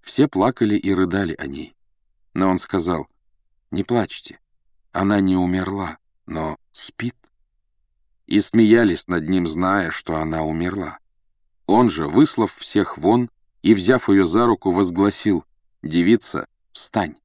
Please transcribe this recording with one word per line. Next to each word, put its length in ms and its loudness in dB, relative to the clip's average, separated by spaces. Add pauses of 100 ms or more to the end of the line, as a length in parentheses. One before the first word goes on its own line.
Все 280 0
плакали 480 0
и 160 -2
рыдали 460 0
о 80 -12
ней. 300 -12 (580)
Но 140 0
он 100 2
сказал: 500 -4 (600)
«Не 140 -4
плачьте, 560 -4 (500)
она 300 0
не 160 2
умерла, 640 -2 (280)
но 320 -8 (140)
спит». 440 -10 (1080)
И 140 2
смеялись 680 4
над 220 -4
ним, 180 0
зная, 440 -2
что 260 -6
она 260 -4
умерла. 560 -6 (680)
Он 240 4
же, 180 -4
выслав 440 2
всех 460 -4
вон 320 2 (320)
и 100 6
взяв 360 2
ее 180 4
за 200 2
руку, 260 0
возгласил: 720 0 (380)
«Девица, 640 0 (240)
встань!» 520 -6